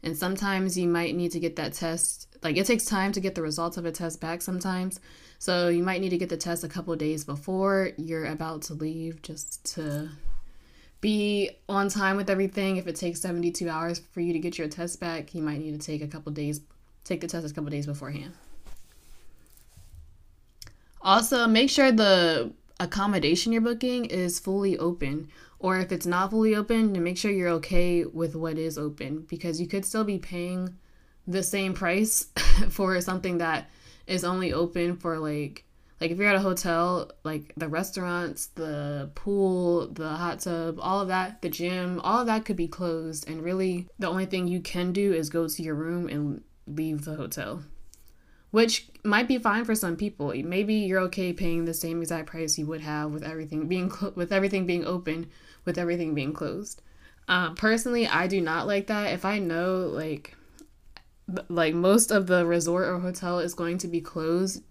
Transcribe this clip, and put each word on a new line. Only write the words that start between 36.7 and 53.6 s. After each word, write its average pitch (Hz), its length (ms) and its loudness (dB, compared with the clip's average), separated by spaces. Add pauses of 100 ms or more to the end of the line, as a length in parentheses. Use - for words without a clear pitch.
like, 156 340 -6
the 160 120 -6
restaurants, 175 800 -4
the 147 640 -6
pool, 180 720 2
the 160 220 -8
hot 165 320 -4
tub, 165 400 -4
all 190 200 0
of 190 80 -2
that, 185 320 -2
the - 80 -4
gym, 180 520 -2
all 220 200 2
of 240 60 0
that 220 180 0
could 208 120 -2
be 170 120 -2
closed, 165 640 -4
and 160 120 -8
really 180 460 -2 (100)
the 190 100 -2
only 185 180 -2
thing 185 220 -2
you 180 120 -2
can 180 320 -2
do 202 220 2
is 156 160 -2
go 165 160 0
to 156 160 -4
your 156 140 -4
room 165 320 -4
and 147 340 -4 (240)
leave 151 380 -4
the 151 100 -8
hotel, 147 480 -8 (880)
which 226 380 2 (140)
might 214 260 4
be 262 100 2
fine 226 260 2
for 226 100 2
some 175 220 0
people. 143 380 -4
Maybe 180 400 0
you're 190 260 2
okay 185 320 0
paying 170 320 0
the 165 100 -2
same 165 280 -4
exact 160 240 -4
price 160 320 -2
you 151 80 -4
would 156 160 -6
have 151 300 -4
with 156 100 -6
everything 156 460 -6